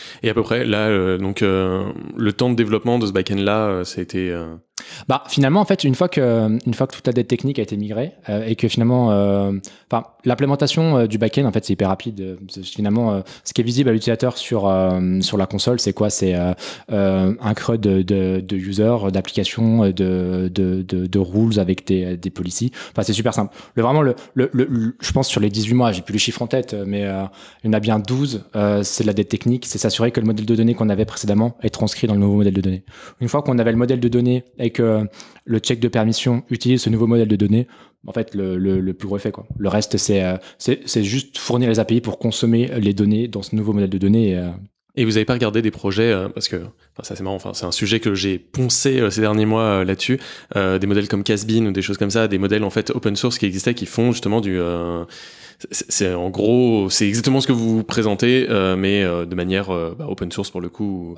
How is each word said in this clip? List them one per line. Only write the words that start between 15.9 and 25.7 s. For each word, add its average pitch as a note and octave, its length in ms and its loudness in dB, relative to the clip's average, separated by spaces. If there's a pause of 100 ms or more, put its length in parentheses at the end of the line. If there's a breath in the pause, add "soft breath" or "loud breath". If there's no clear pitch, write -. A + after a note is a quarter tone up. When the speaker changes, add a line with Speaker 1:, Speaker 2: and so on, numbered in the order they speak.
Speaker 2:
quoi ? G#2 160 0
C'est, F#2 260 0
euh, F2+ 180 0 (380 loud breath)
euh, F#2+ 500 2
un G#2+ 120 0
crud A2+ 280 -2
de, F#2+ 220 4
de, F#2+ 360 0
de F#2+ 160 -6
user, G2+ 400 2 (160)
d'application, G#2+ 760 0
de, G2 40 2 (560)
de, F#2 340 0
de, F#2 260 -2
de F#2+ 120 2
rules G#2 400 2
avec F#2 260 0
des, F#2 300 0
des F2 140 -6
policies. F2+ 420 -4 (200 loud breath)
Enfin, G#2+ 120 -2
c'est G#2+ 100 0
super A2 200 0
simple. G2+ 200 -2 (220 loud breath)
Le, A#2 80 2
vraiment, C#3 180 4
le, C3 140 2 (180 loud breath)
le, B2+ 200 2
le, B2+ 160 2
le, A#2 320 0
je - 100 -6
pense C3+ 160 0
sur - 140 0
les G#2 80 2
dix-huit G#2+ 260 0